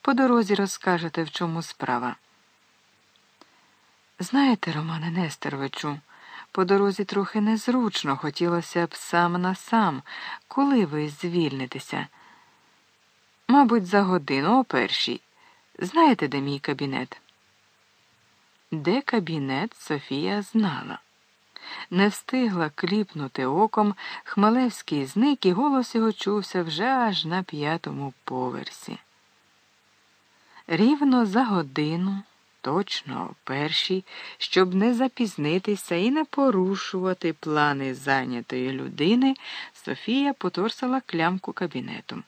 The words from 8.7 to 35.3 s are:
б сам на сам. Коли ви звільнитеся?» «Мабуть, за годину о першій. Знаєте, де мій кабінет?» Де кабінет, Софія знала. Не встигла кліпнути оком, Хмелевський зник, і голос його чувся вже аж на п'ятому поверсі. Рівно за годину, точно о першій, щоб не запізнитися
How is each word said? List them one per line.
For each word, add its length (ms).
б 80
сам 480
на 120
сам. 480
Коли 360
ви 240
звільнитеся?» 1000
«Мабуть, 380
за 160
годину 580
о 40
першій. 560
Знаєте, 500
де 120
мій 180
кабінет?» 600
Де 280
кабінет, 760
Софія 680
знала. 560
Не 180
встигла 680
кліпнути 720
оком, 480
Хмелевський 840
зник, 400
і 60
голос 420
його 180
чувся 500
вже 220
аж 400
на 180
п'ятому 680
поверсі. 720
Рівно 600
за 180
годину, 800
точно 720
о 40
першій, 600
щоб 360
не 200
запізнитися 1000